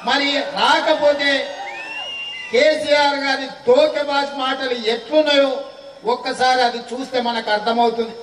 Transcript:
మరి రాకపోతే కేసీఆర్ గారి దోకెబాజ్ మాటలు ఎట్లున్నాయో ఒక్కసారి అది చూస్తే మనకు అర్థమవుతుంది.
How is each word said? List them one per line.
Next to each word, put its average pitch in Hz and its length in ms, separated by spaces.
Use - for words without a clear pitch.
మరి 285 340
రాకపోతే 285 920
కేసీఆర్ 294 680
గారి 269 280
దోకెబాజ్ 285 680
మాటలు 262 360
ఎట్లున్నాయో 277 800
ఒక్కసారి 254 580
అది 233 160
చూస్తే 254 420
మనకు 226 300
అర్థమవుతుంది. 226 720